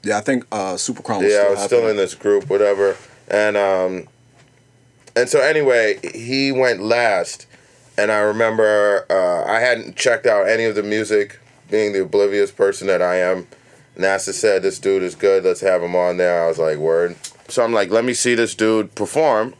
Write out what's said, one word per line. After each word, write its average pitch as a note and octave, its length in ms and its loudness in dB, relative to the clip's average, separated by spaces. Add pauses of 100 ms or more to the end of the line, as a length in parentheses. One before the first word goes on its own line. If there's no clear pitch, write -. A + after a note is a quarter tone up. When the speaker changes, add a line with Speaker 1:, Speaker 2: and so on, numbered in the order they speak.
Speaker 1:
Yeah, G#2 140 -2
I - 20 -2
think, B2+ 320 -2
uh, F#2+ 240 -4
Super - 260 -8
Chrome G2+ 220 -4
was G#2 80 4
Speaker 2:
Yeah, G#2 80 4
Speaker 1:
still G2+ 60 4
Speaker 2:
I G2+ 40 4
was G2+ 140 0
still A#2+ 160 0
Speaker 1:
happening. A2+ 100 0
Speaker 2:
in G#2 60 0
this F#2+ 180 -2
group, G2+ 340 0
whatever. G2+ 480 2 (320)
And, G#2 280 2
um, F#2 520 0 (1080)
and B2 120 2
so D3 120 2
anyway, C3 580 2 (160)
he C3+ 380 -4
went B2+ 280 0
last, G#2+ 680 -2 (500)
and G#2 160 0
I G#2+ 60 0
remember, G#2+ 920 2
uh, F2+ 400 0
I A2+ 80 0
hadn't A#2+ 380 -2
checked A#2 300 0
out G2+ 220 2
any A2+ 160 0
of A2 120 -2
the G#2 80 -2
music, G#2 560 -2 (300)
being G#2 220 0
the F#2+ 100 -2
oblivious G2+ 500 0
person G2 340 0
that F2+ 160 2
I F2+ 140 0
am. F#2 320 -2 (480)
nasa F#2+ 360 -2
said, G2 300 0
"This F#2+ 160 -2
dude G2 240 0
is F2 140 -8
good, G2 280 2
let's F#2 160 0
have F#2 220 0
him F2 140 -4
on F2+ 220 0
there." F2 260 0
I - 20 0
was D#2+ 120 -2
like, D#2 200 -2
"Word." E2 380 0 (320)
So A#2+ 160 0
I'm A2+ 80 -2
like, G2+ 180 0
"Let A2+ 140 2
me B2 100 -2
see A#2 220 0
this A2+ 180 0
dude A2 400 0
perform." A#2+ 640 0